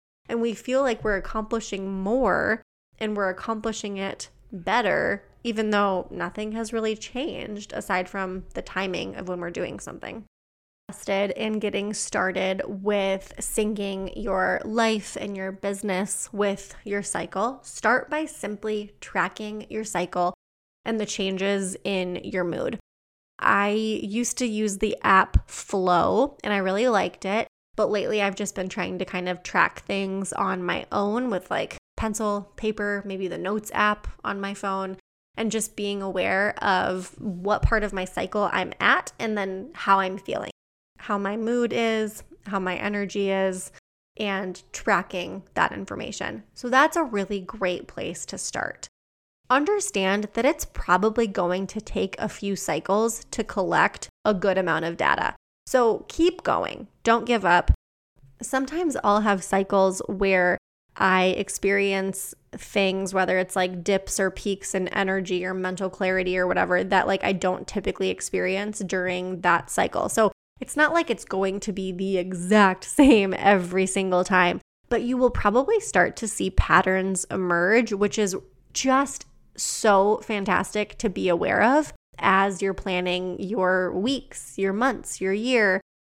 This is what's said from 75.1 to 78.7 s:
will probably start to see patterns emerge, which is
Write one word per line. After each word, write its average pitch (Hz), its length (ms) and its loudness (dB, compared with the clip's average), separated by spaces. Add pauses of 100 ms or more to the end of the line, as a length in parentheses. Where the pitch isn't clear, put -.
will 247 120 6
probably 269 500 4
start - 360 2
to 220 120 -6
see 190 200 -2
patterns 185 800 4
emerge, 190 640 4
which 202 260 0
is 196 160 0 (380)